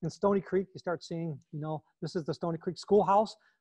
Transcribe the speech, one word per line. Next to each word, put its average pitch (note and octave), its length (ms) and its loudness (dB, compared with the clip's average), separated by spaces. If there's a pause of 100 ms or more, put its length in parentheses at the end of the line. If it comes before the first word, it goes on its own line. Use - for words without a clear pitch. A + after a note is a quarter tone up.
in D#3+ 60 -2
Stony G3+ 300 2
Creek, F#3+ 340 -2
you D#3 60 -14
start E3+ 240 -4
seeing, E3 340 -6 (140)
you D3+ 80 -8
know, D#3 240 -6 (180)
this E3+ 140 -6
is E3 80 -4
the D3+ 100 -2
Stony E3 240 -4
Creek E3+ 200 -6
Schoolhouse. G3+ 580 4 (260)